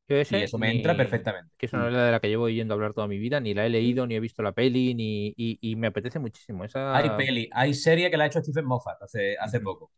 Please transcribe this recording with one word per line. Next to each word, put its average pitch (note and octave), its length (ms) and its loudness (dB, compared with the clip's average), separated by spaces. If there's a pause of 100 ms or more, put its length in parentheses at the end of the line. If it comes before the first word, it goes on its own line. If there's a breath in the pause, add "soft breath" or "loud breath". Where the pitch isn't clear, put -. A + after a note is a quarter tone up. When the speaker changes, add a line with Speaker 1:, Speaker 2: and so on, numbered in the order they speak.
Speaker 1:
Yo C#3+ 100 2 (120)
Speaker 2:
Y G3+ 120 0
Speaker 1:
ese - 20 0
Speaker 2:
eso - 140 -4
me A2+ 140 0
entra A#2+ 260 2
Speaker 1:
ni, - 0 -
Speaker 2:
perfectamente. - 600 -2
Speaker 1:
que - 100 -8
es - 60 -8
una B2 100 0
Speaker 2:
Mm. - 20 2
Speaker 1:
novela A#2+ 200 2
de A#2+ 60 6
la A2+ 80 4
que G#2+ 80 0
llevo A2 180 2
oyendo A2+ 280 0
hablar G#2+ 200 -2
toda G#2 140 -2
mi G2+ 100 -4
vida, B2 220 0
ni A2 140 -2
la G#2 120 2
he A#2 40 2
leído, A#2+ 360 2
Speaker 2:
Mm. - 20 -4
Speaker 1:
ni A2+ 80 -2
he G#2+ 40 0
visto A2+ 240 -6
la G2+ 80 0
peli, B2+ 440 2
ni, G#2+ 320 -2 (100)
y, A2+ 240 -2
y A2+ 140 -2
me A2+ 120 0
apetece A2 320 -4
muchísimo. G#2+ 460 -8
Esa C3+ 160 -6 (100)
Speaker 2:
Hay C#3 200 4
peli, A#2 420 -2
hay C#3 200 2
serie E3 380 4
que E3 60 2
la D3+ 80 4
ha - 20 4
hecho D#3+ 140 0
Stephen D3+ 240 -2
Moffat A#2+ 380 -4
hace, G2+ 340 -2
hace A2 240 -2
Speaker 1:
Ujú. - 0 -
Speaker 2:
poco. G2 360 -8